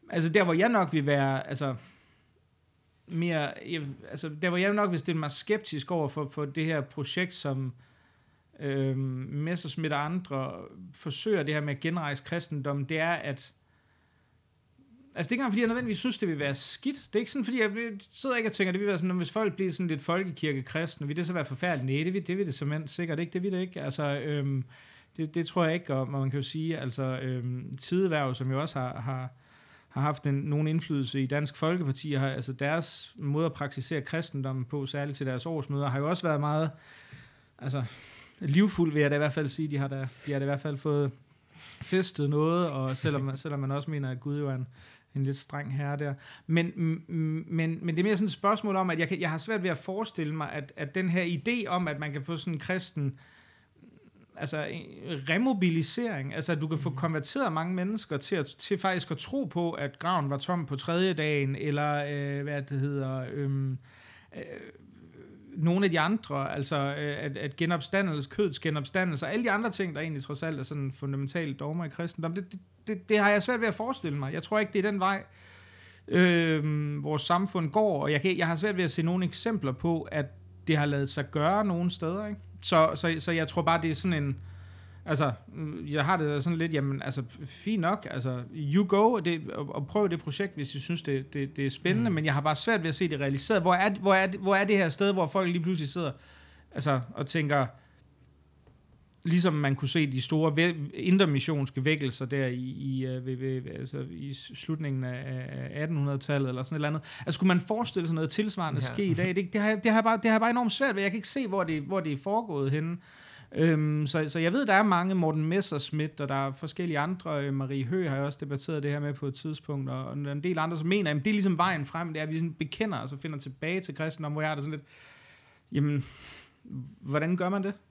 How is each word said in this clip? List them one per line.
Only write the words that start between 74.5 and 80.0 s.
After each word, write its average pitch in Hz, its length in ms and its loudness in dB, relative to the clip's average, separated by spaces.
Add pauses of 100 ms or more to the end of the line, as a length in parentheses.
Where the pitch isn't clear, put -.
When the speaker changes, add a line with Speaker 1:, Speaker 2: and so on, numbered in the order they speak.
Speaker 1:
ikke, 208 140 0
det 190 140 2
er 214 40 2
den 202 100 0
vej, 190 220 2 (840)
øhm, 156 920 4
vores 147 200 0
samfund 175 480 2
går, 196 320 4
og 143 100 2
jeg 147 100 4
kan, 185 160 2
jeg 175 80 2
har 165 100 0
svært 202 200 0
ved 180 80 2
at 151 60 2
se - 120 0
nogle 180 220 2
eksempler 185 480 0
på, 165 300 0